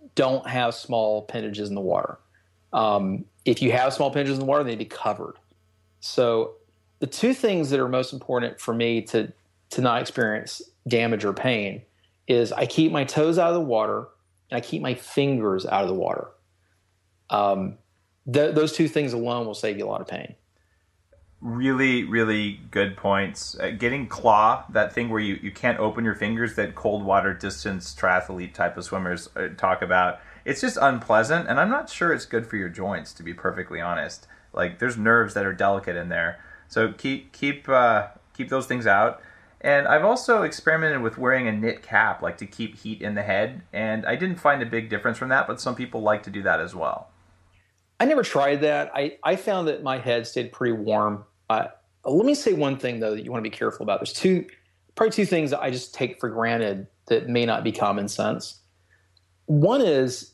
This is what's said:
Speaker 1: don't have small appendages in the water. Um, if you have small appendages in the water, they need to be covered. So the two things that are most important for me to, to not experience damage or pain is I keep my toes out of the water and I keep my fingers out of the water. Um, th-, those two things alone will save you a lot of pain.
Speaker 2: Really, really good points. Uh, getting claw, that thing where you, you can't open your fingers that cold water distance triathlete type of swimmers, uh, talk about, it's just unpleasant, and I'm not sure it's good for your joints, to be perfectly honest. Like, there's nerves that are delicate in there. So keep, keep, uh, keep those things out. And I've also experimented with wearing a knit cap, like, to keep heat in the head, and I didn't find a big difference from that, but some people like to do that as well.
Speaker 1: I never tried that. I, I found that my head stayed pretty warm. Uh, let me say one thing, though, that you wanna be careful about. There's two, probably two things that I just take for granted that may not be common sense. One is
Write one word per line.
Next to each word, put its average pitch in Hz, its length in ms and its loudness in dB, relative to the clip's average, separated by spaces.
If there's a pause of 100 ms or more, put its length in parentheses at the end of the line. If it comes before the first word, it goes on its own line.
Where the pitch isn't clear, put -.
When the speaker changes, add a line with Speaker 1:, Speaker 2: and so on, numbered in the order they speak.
(160)
Speaker 1:
don't 131 320 2
have 123 260 0
small 110 460 0
appendages 104 500 -6
in 101 60 -6
the 98 60 -4
water. - 380 -2 (540)
Um, 101 520 0 (200)
if 120 160 2
you 135 100 2
have 127 220 2
small 139 160 0
appendages 139 260 -2
in 131 40 -4
the 135 60 -4
water, 143 180 2
they 123 80 -4
need 107 80 -6
to 110 60 -6
be - 40 -14
covered. 98 460 -6 (640)
So 117 560 2 (440)
the 147 80 -2
two 247 260 2
things 185 360 0
that 139 100 2
are 127 80 0
most 127 260 -2
important 120 460 -4
for 117 140 -4
me 117 300 0
to, - 280 -2 (400)
to 127 100 -4
not 123 200 2
experience - 600 -4 (260)
damage 117 360 2
or 98 100 0
pain 104 500 -2 (440)
is 120 240 4
I - 140 0
keep 160 260 4
my 143 120 0
toes 160 340 2
out 170 120 4
of 170 60 2
the 175 60 0
water 110 460 0 (420)
and 123 80 -4
I 123 40 -4
keep - 200 -6
my 127 120 -2
fingers 120 720 0
out 98 180 0
of 90 40 0
the 92 80 -2
water. - 320 -4 (1040)
Um, 98 480 0 (540)
th-, 147 220 4
those 151 200 2
two 160 140 2
things 143 260 0
alone 120 320 -2
will 107 100 -6
save 104 220 -4
you 101 80 -6
a 104 40 -4
lot 104 120 -4
of 92 60 -14
pain. - 280 -12 (1080)
Speaker 2:
Really, 127 640 2
really 107 560 0 (100)
good 98 240 0
points. 98 640 -2
Uh, 95 120 -2
getting 120 360 -2
claw, 110 640 4
that 107 240 0
thing 120 160 -2
where 110 100 -2
you, 101 220 -2
you 98 100 -8
can't 117 280 -2
open 110 260 0
your 104 100 0
fingers 113 400 -2
that 101 200 -2
cold 104 280 -2
water 98 300 2
distance 95 600 -8
triathlete 90 600 0
type 87 240 -2
of 90 80 -10
swimmers, 90 500 -4
uh, 92 220 -4
talk 92 240 0
about, 90 380 2 (260)
it's - 160 -6
just 254 200 -2
unpleasant, 123 680 2
and 131 100 0
I'm 185 100 4
not 285 200 -4
sure 170 240 0
it's 123 120 -6
good 113 220 -4
for - 80 -8
your 92 140 -4
joints, 92 440 -6
to 82 100 -18
be 85 100 -10
perfectly 90 480 -6
honest. 85 460 -6 (260)
Like, 90 260 -2
there's 120 180 -2
nerves 110 360 4
that 101 120 -2
are 95 80 -2
delicate 98 420 0
in 87 140 -6
there. 85 300 -2 (280)
So 113 260 0
keep, 135 400 -8
keep, 139 340 -4
uh, 117 400 4 (260)
keep - 160 -8
those 131 160 0
things 123 220 -2
out. 107 340 4 (400)
And 143 260 4
I've 151 180 4
also 233 380 4
experimented 156 580 0
with 113 160 -2
wearing 127 300 2
a 110 40 0
knit 107 300 -2
cap, 107 400 2
like, - 160 -4
to 104 80 -10
keep 110 320 -10
heat 107 240 -10
in 104 140 -4
the 101 80 -2
head, 104 400 0 (100)
and 110 320 -4
I 123 100 -2
didn't 175 240 -4
find 139 220 4
a 117 40 -6
big 113 240 -4
difference 110 280 -2
from 131 120 -6
that, 131 180 2
but 117 120 -6
some 123 160 -6
people 123 260 -8
like 107 220 2
to 101 60 -14
do 98 140 -6
that 85 160 2
as 85 160 -6
well. 80 340 -6 (920)
Speaker 1:
I 220 60 2
never 277 180 4
tried 143 380 2
that. 147 320 0
I, 143 300 -4
I 170 120 2
found 190 320 -2
that 139 160 -2
my 131 140 -2
head 120 280 -2
stayed 123 260 -6
pretty 120 220 0
warm. 107 520 0 (240)
Uh, 113 180 0 (360)
let 165 220 4
me 294 100 4
say 233 160 0
one 143 260 0
thing, 123 220 -4
though, 107 160 0
that 110 80 -6
you 120 80 -10
wanna 117 120 -4
be 107 60 -6
careful 110 340 -4
about. 101 160 0
There's - 120 -8
two, 185 340 2 (500)
probably 226 160 4
two 208 140 2
things 156 260 0
that 143 100 -2
I 131 100 -2
just 127 220 -8
take - 260 -4
for 127 80 -4
granted 110 600 -2 (180)
that 113 240 0
may 120 160 2
not 113 180 0
be 113 80 0
common 101 380 0
sense. - 500 -4 (880)
One 175 360 4
is 135 520 0